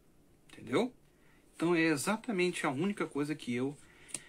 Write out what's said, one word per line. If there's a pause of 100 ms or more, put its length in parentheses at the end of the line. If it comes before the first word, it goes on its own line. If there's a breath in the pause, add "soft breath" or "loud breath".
(540)
Entendeu? (600 soft breath)
Então
é
exatamente
a
única
coisa
que
eu (540 loud breath)